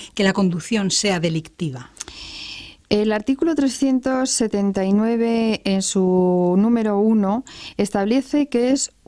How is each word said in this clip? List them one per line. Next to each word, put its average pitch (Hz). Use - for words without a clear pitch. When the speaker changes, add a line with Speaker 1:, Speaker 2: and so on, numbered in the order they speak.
Speaker 1:
que 208
la 190
conducción 190
sea 196
delictiva? 160
Speaker 2:
El 214
artículo 269
trescientos 262
setenta 202
y 190
nueve, 226
en 190
su 180
número 214
uno, 220
establece 247
que 247
es 277